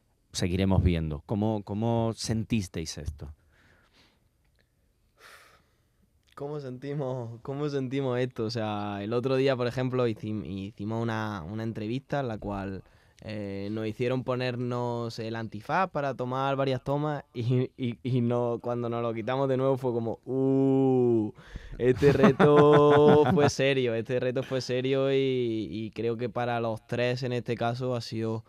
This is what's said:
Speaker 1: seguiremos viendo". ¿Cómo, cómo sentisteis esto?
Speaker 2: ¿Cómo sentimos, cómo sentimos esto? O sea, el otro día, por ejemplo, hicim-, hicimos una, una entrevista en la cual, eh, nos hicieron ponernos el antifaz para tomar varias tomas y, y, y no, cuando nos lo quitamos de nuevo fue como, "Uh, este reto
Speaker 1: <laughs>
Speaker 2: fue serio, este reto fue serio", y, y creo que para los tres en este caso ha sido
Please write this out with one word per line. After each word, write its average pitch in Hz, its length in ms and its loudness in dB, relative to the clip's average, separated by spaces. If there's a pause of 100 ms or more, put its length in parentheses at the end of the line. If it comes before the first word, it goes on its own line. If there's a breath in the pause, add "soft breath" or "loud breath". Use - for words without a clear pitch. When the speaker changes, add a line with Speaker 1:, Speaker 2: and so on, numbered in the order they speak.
(320)
Speaker 1:
seguiremos 92 500 2
viendo". 80 440 0
¿Cómo, 107 380 -2
cómo 113 500 -2
sentisteis 107 840 -6
esto? 76 360 -12 (3000 soft breath)
Speaker 2:
¿Cómo 147 260 -10
sentimos, 127 840 -8
cómo 143 260 -6
sentimos 135 520 -2
esto? 123 240 -4
O 107 60 -4
sea, 104 520 -6
el 107 100 -6
otro 123 220 0
día, 131 220 2
por 123 100 -2
ejemplo, 127 400 -2
hicim-, 107 400 -6
hicimos 101 560 -6
una, 110 400 -4
una 107 220 -8
entrevista 113 560 -6
en 131 80 -4
la 110 100 -8
cual, 98 460 -8 (380 soft breath)
eh, 101 500 -8
nos 110 160 -6
hicieron 123 340 -4
ponernos 123 960 -4
el 113 160 -8
antifaz 117 560 -4
para 139 240 -4
tomar 131 400 -2
varias 135 300 -2
tomas 147 400 -2 (100)
y, 127 420 0
y, 123 280 -4
y 127 160 0
no, 120 420 0
cuando 120 260 -4
nos 117 140 -4
lo 117 100 -2
quitamos 127 360 -2
de 131 80 2
nuevo 135 200 2
fue 127 160 -2
como, 113 320 -4
"Uh, 131 1080 4 (460 loud breath)
este 127 340 6
reto 147 1120 8
Speaker 1:
<laughs> 127 100 4
Speaker 2:
fue 143 160 4
serio, 135 440 2
este 117 260 -2
reto 127 240 -2
fue 131 160 -2
serio", 131 520 0
y, 123 560 2
y 107 220 -6
creo 113 260 -2
que 120 120 -4
para 120 320 -2
los 113 260 -4
tres 123 380 0
en 123 80 -2
este 120 240 -2
caso 120 400 -2
ha 117 40 -4
sido 113 480 -4